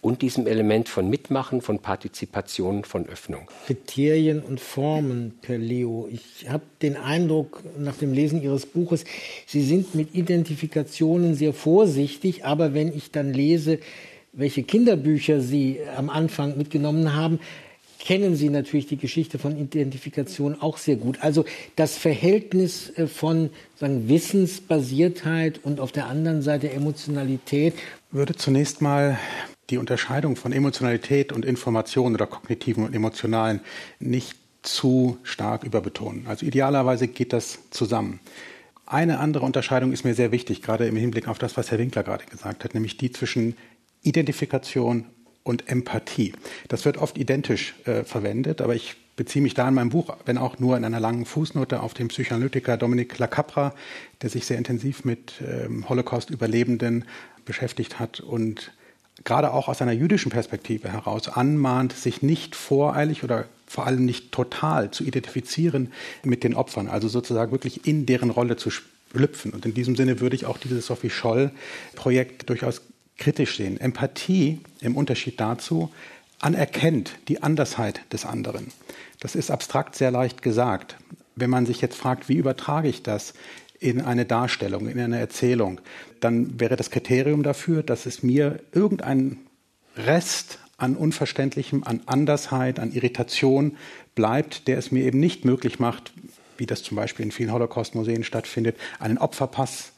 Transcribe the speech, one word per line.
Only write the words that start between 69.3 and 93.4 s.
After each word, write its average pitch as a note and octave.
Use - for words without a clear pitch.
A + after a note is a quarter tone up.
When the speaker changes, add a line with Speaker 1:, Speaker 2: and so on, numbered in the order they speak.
Speaker 3:
Und G2
in A2+
diesem B2
Sinne B2+
würde B2+
ich B2+
auch A#2+
dieses B2
Sophie A#2+
Scholl-Projekt -
durchaus A#2+
kritisch -
sehen. F#2+
Empathie D3
im B2
Unterschied C3
dazu C#3+
anerkennt D#3
die -
Andersheit C#3
des -
anderen. -
Das -
ist -
abstrakt -
sehr C3
leicht B2
gesagt. A#2
Wenn B2
man B2+
sich A#2+
jetzt -
fragt, B2+
wie C3+
übertrage C#3+
ich -
das G#2+
in B2
eine A#2+
Darstellung, A2+
in B2
eine A#2
Erzählung, A#2
dann A#2
wäre A#2+
das -
Kriterium C3+
dafür, D3+
dass B2+
es -
mir C#3+
irgendein C3+
Rest D3
an B2+
Unverständlichem, C#3+
an A#2
Andersheit, C3+
an A#2
Irritation C3